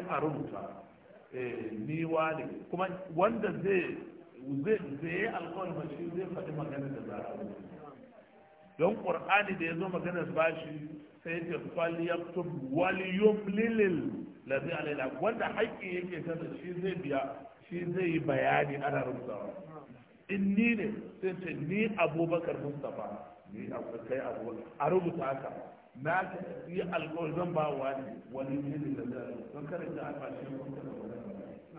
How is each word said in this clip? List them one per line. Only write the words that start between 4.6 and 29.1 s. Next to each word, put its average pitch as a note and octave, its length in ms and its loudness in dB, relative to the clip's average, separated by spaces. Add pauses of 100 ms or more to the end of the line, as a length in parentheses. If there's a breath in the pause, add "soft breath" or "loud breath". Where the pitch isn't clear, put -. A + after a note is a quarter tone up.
zai, G#3 160 4 (180)
zai E3 160 -2
yi G3+ 140 2
alƙawari F3 480 -4
ba D3 140 -4
shi E3+ 260 -6
zai F#3 180 -2
faɗi D3+ 220 -4
magana C#3 340 -4
da A2+ 160 -6
za - 120 -6
a - 200 -6
rubuta. - 320 -8 (1080)
Don F#3+ 260 6
Qur'ani F#3 560 4
da E3 60 0
ya E3 100 0
zo F#3 140 0
maganar E3+ 440 0
bashi, D#3 560 2 (340)
sai E3 100 -2 (120)
ya D#3+ 140 -2
ce, - 160 -8
"Falyaktub E3+ 720 0 (240)
walyumlil F#3+ 1500 6 (220)
ladhi C#3 240 2
alayhi D3+ 280 -2
alhaq." C3 220 -2
Wanda G#3 320 2
haƙƙi G#3 480 0
yake F3+ 240 -4
kansa D#3+ 200 -4 (120)
shi E3+ 240 -6
zai F3+ 140 0
biya, C#3 260 0 (480)
shi F3 240 -2
zai F3+ 160 2
yi D#3+ 100 4
bayani C#3+ 640 4
ana C#3 220 2
rubutawa. A2+ 480 -4 (760)
In G3 260 4
ni A#3 180 8
ne, G3 200 0 (280)
sai F#3 220 2
ce, D#3+ 100 -2
"Ni F#3+ 360 2 (100)
Abubakar E3 640 4
Mustapha, A2+ 720 -6 (180)
ni G#2+ 180 -8
Abu-, - 360 -6
kai B2+ 100 0
Abubakar." A2+ 480 -4 (140)
A C#3+ 100 6
rubuta E3+ 360 2
haka. C3+ 260 -2 (500)
Na E3+ 200 2 (440)
yi F3+ 160 -4
alƙawari D#3+ 540 -2
zan E3+ 180 0
ba D3+ 160 2
wa C3+ 240 0
ni, C3 240 -6 (160)
walyumlil C#3+ 640 -2
ladhi A#2+ 160 -4